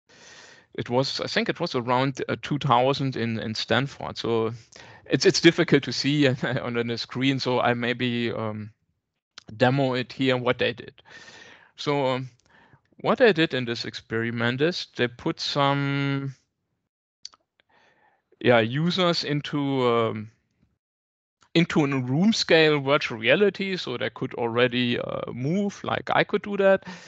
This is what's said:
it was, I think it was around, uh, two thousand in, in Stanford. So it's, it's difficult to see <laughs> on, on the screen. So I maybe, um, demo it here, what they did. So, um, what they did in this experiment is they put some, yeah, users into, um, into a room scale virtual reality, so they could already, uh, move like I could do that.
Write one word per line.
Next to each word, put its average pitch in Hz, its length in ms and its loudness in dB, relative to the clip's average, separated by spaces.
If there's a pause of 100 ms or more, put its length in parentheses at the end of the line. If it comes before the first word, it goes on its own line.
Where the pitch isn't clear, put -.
(760)
it - 160 -8
was, 127 300 0
I - 80 -4
think 220 200 -2
it 160 120 -6
was 170 160 -4
around, 127 520 -2
uh, 120 140 -4
two 147 160 -4
thousand 131 560 2
in, 113 240 -4
in 110 160 -6
Stanford. - 640 -4
So 113 340 -2 (540)
it's, - 180 0
it's 185 160 4
difficult 160 440 4
to 123 80 -6
see 143 360 2
<laughs> - 140 0
on, 120 340 -4
on 117 120 -2
the 117 100 -4
screen. 135 400 -2
So 123 220 0
I 120 140 2
maybe, 120 580 -2
um, 107 400 -8 (840)
demo 127 380 4
it 123 180 -4
here, 131 240 2
what 123 220 0
they 113 140 0
did. - 300 -16 (760)
So, 143 300 -2
um, 131 240 -4 (680)
what 190 180 0
they 233 140 6
did 160 220 2
in 127 120 -2
this 117 180 -4
experiment 117 760 -4
is 170 360 -2
they 123 100 0
put 123 320 -6
some, 139 960 -2 (2000)
yeah, 120 180 6
users 165 640 0
into, 143 640 -2
um, 110 440 0 (1200)
into 165 300 4
a 139 160 0
room 147 320 2
scale 156 480 4
virtual 135 380 0
reality, 190 580 2
so 127 220 -6
they 117 100 -4
could - 280 -6
already, 120 640 2
uh, - 360 -6
move 180 500 -4
like - 240 -4
I 151 160 0
could 202 160 -4
do 202 160 -6
that. 196 300 2 (220)